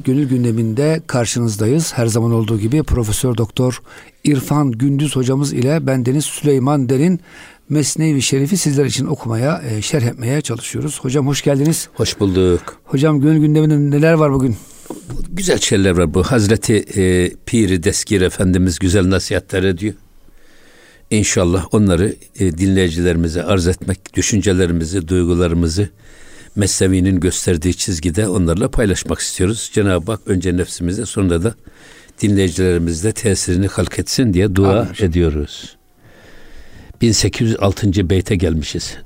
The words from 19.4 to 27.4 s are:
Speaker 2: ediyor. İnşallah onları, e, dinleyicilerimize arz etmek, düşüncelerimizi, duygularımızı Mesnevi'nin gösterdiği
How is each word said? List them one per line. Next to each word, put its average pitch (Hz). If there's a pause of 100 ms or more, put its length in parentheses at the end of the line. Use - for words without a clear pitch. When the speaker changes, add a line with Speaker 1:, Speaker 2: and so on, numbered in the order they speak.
Speaker 2:
ediyor. 95 (1160)
İnşallah 95
onları, 98 (220)
e, 87
dinleyicilerimize 87
arz 90
etmek, -
düşüncelerimizi, 90
duygularımızı 87 (680)
Mesnevi'nin 95
gösterdiği 87